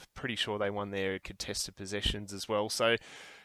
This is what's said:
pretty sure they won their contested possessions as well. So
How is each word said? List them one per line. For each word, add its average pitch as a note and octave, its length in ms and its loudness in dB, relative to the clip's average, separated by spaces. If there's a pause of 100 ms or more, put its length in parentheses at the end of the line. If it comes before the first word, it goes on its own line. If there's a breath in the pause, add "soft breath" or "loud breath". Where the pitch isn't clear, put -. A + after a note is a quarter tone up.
(140)
pretty B2 220 -4
sure G#2 220 0
they G2+ 120 2
won G2+ 220 -2
their F#2+ 260 2
contested - 580 -6
possessions G2+ 560 -2
as G2 160 -6
well. G#2+ 220 4
So A#2 260 6 (480 loud breath)